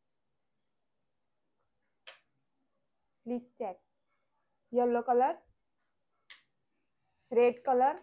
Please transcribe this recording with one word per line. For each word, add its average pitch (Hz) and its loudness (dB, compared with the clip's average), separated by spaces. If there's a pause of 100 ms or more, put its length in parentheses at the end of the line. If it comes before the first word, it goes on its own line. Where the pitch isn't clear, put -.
(3250)
प्लीज 240 -8
चेक, 190 -12 (960)
येलो 240 0
कलर, 254 0 (1900)
रेड 240 2
कलर। 269 2